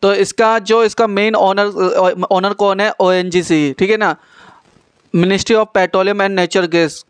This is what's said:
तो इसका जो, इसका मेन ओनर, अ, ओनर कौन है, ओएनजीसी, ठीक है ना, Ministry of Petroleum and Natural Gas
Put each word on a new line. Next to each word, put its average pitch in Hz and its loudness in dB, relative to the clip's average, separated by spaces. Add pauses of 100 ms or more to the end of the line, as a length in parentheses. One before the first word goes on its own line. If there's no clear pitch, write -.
तो 196 2
इसका 220 0
जो, 220 0
इसका 220 0
मेन 208 -2
ओनर, 196 2
अ, 180 0
ओनर 196 0
कौन 202 -2
है, 208 0
ओएनजीसी, 180 0
ठीक 185 0
है 220 0
ना, 180 -2 (960)
Ministry 185 0
of 214 2 (100)
Petroleum 190 0
and 196 -2
Natural 175 -2
Gas 165 0 (160)